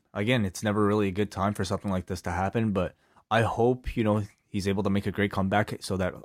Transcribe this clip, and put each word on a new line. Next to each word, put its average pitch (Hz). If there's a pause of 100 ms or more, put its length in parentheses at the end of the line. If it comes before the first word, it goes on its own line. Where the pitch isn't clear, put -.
(140)
again, 110
it's -
never 107
really 104
a 95
good 98
time 98
for 101
something 98
like 90
this 90
to 90
happen, 98
but 92 (340)
I 113
hope, 120
you 117
know, 107 (240)
he's 98
able 98
to 98
make 98
a 101
great 101
comeback 101
so 95
that 90 (120)